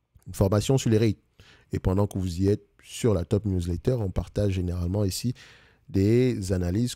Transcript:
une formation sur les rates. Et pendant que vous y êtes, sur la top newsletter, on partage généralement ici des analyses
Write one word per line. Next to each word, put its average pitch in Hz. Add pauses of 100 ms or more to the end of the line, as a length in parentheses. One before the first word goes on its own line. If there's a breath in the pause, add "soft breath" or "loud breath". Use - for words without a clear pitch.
(280)
une 95
formation 104
sur 131
les 110
rates. 110 (540 soft breath)
Et 92
pendant 98
que 101
vous 92
y 95
êtes, 101 (120)
sur -
la 85
top 101
newsletter, 90
on 104
partage 98
généralement 90
ici 110 (540 loud breath)
des 107
analyses 92